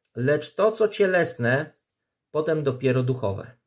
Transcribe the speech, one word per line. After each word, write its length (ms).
lecz 400
to, 160
co 160
cielesne, 840
potem 320
dopiero 400
duchowe”. 640